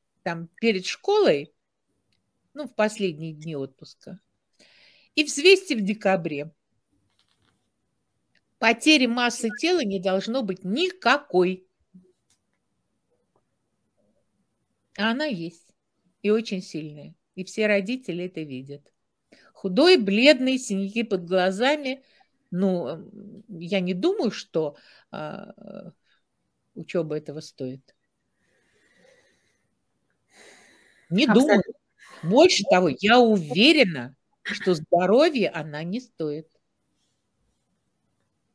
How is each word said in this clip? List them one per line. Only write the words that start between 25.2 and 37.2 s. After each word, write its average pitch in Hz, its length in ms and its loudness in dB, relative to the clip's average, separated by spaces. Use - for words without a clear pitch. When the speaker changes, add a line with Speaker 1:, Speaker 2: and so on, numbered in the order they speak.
Speaker 1:
э, - 360 -20
учёба 160 440 -6
этого 151 220 -14
стоит. 135 540 -14
Не 220 160 2
Speaker 2:
Абсолютно. - 0 -
Speaker 1:
думаю. 233 360 6
Больше 240 480 6
того, 185 200 4
я 220 200 6
уверена, 196 960 2
что 196 320 -2
здоровья 190 800 2
она 156 300 -8
не 196 160 -6
стоит. 156 480 -10